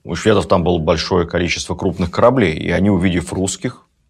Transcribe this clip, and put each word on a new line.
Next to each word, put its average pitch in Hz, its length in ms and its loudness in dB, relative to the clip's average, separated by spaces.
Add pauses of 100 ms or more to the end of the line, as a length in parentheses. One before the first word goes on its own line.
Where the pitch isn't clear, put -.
У - 120 -8
шведов 98 320 2
там - 160 2
было 87 140 2
большое 85 500 0
количество 87 480 -4
крупных 92 360 -4
кораблей, 107 440 2
и - 140 -6
они, 90 200 2
увидев 90 440 0
русских, 98 540 -6 (220)